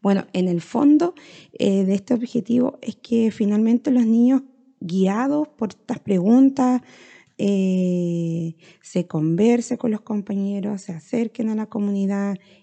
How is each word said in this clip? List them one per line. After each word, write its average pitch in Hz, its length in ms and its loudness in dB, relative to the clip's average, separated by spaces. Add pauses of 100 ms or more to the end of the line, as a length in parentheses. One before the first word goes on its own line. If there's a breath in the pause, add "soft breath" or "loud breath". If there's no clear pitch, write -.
Bueno, 196 300 0
en 185 160 0
el 175 140 -2
fondo, 302 520 2 (380 loud breath)
eh, 196 320 0
de 190 100 0
este 202 200 -2
objetivo 240 680 -2
es - 140 -10
que 226 360 0
finalmente 220 600 0
los 247 140 4
niños, 240 380 4 (360)
guiados 214 680 -2
por 196 220 -6
estas - 280 -10
preguntas, 254 840 2 (560 loud breath)
eh, 175 1160 -2 (260 soft breath)
se 175 260 -6
converse 214 680 0
con 240 140 -4
los 214 80 -4
compañeros, 202 840 -6
se 180 100 -12
acerquen 226 560 -6
a 214 60 -4
la 214 100 -6
comunidad, 202 720 -4 (260 soft breath)